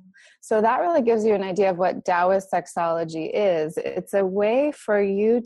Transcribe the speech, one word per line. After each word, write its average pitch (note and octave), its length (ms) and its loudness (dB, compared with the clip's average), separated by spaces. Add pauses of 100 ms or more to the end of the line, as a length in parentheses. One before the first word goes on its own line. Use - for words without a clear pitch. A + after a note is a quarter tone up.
(400)
so A3 220 0
that B3 180 2
really E4+ 220 2
gives A3+ 240 2
you G#3+ 80 4
an G3 80 0
idea F#3+ 260 0
of F3+ 80 0
what F3+ 300 -2
Taoist F#3 440 0
sexology E3 840 -4
is. E3+ 420 0
It's - 380 -6
a G3 100 2
way G#3+ 480 0
for G#3 300 -2
you G#3+ 440 2